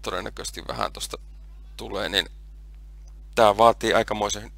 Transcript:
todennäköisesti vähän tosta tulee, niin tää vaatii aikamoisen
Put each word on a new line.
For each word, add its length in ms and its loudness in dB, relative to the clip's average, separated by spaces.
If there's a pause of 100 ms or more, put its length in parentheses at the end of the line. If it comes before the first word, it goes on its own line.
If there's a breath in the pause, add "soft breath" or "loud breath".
todennäköisesti 640 -8
vähän 260 -4
tosta 240 -8 (600)
tulee, 320 -6
niin 200 0 (1040)
tää 220 8
vaatii 360 6
aikamoisen 640 0